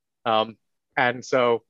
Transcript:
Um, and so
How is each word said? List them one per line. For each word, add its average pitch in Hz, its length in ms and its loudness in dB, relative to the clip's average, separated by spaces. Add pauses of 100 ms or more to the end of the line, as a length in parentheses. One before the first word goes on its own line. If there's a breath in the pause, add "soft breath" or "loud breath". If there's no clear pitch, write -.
(260)
Um, 110 320 0 (400)
and 123 260 -2
so 120 460 0